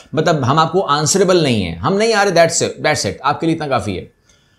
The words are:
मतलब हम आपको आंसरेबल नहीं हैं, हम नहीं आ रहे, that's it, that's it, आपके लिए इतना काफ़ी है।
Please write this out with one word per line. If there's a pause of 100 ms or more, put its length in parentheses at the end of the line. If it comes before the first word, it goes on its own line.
(140)
मतलब
हम
आपको
आंसरेबल
नहीं
हैं,
हम
नहीं
आ
रहे,
that's
it,
that's
it, (120)
आपके
लिए
इतना
काफ़ी
है। (420)